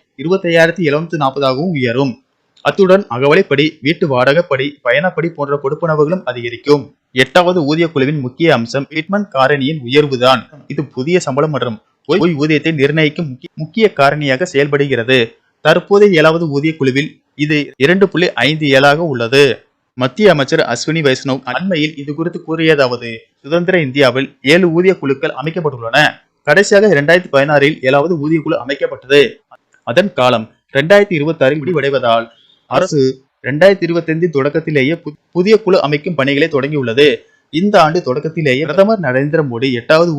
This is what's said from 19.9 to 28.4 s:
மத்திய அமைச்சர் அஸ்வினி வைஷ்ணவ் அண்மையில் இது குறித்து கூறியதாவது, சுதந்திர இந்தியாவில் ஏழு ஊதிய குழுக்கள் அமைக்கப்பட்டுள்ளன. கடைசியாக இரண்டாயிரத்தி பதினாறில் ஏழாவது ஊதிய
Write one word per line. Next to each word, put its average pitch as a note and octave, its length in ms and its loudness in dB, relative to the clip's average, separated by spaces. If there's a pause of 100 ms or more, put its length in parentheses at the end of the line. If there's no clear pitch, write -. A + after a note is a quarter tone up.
மத்திய F#3 320 4
அமைச்சர் D3+ 280 0 (100)
அஸ்வினி D#3+ 340 -4
வைஷ்ணவ் C3 340 -2 (120)
அண்மையில் D#3 500 -4
இது D3 160 -8
குறித்து E3+ 280 -6
கூறியதாவது, C#3+ 640 -2 (300)
சுதந்திர F3 460 -2
இந்தியாவில் C3 420 0 (240)
ஏழு F3+ 240 4
ஊதிய F#3 240 2
குழுக்கள் C#3 400 -4
அமைக்கப்பட்டுள்ளன. C#3 560 -6 (500)
கடைசியாக G3+ 480 4
இரண்டாயிரத்தி E3 400 0
பதினாறில் C#3+ 420 2 (120)
ஏழாவது D3 340 2
ஊதிய D#3 220 -2